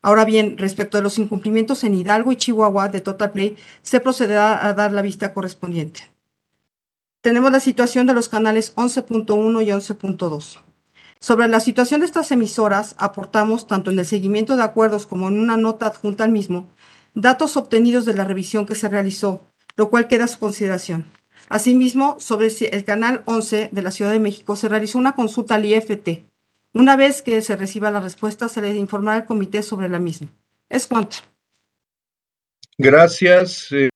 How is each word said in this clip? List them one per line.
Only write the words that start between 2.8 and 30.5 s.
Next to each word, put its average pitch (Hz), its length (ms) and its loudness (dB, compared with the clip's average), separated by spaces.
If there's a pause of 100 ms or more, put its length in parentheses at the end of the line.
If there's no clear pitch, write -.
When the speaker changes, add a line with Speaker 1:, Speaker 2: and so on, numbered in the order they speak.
Speaker 1:
de 196 120 -6
Total 202 320 -4
Play, 208 240 -4 (260)
se - 160 0
procederá 220 640 2
a 202 100 0
dar 208 180 0
la 202 100 -2
vista 196 320 -6
correspondiente. 175 680 -8 (1200)
Tenemos 240 280 4
la 262 80 4
situación 247 480 2
de 262 80 4
los 233 140 0
canales 220 480 0
once 247 260 -2
punto 214 320 -2
uno 220 280 0
y 208 100 0
once 202 220 -4
punto 185 360 -6
dos. 151 300 -12 (600)
Sobre 233 280 2
la 226 100 2
situación 247 400 0
de 330 80 0
estas 330 240 -4
emisoras, 214 680 -2
aportamos, 214 680 -2
tanto 190 240 -2
en 190 80 0
el 180 80 -2
seguimiento 208 500 -2
de 240 60 2
acuerdos 214 420 0
como 185 220 -6
en 202 140 0
una 226 160 0
nota 220 320 -2
adjunta 208 340 -6
al 220 80 2
mismo, 185 400 -2 (420)
datos 254 440 2
obtenidos 233 480 2
de 220 100 0
la 196 80 -2
revisión 190 440 -4
que 214 100 -6
se 214 120 -4
realizó, 196 560 -4 (300)
lo 214 160 2
cual 233 160 4
queda 240 200 2
a - 20 -2
su - 100 -10
consideración. 190 680 -4 (420)
Asimismo, 254 720 2
sobre 220 300 0
si 220 160 -4
el 196 180 -6
canal 226 400 0
once 220 480 -2
de 190 100 -4
la 180 80 -4
Ciudad 202 220 -2
de 220 80 2
México 208 340 -4
se 208 140 -4
realizó 214 280 -2
una 262 200 0
consulta 226 400 -2
al 214 80 0
I 208 100 2
F 220 220 0
T. 170 280 -6 (480)
Una 262 220 6
vez 277 260 4
que 220 220 -2
se 214 140 -4
reciba 196 340 -4
la 208 100 -4
respuesta, 214 480 -8
se 220 140 -6
le 208 140 -4
informará 208 400 -2
al 226 100 -4
comité 208 380 -4
sobre 190 240 -6
la 180 100 -4
misma. 165 300 -6 (400)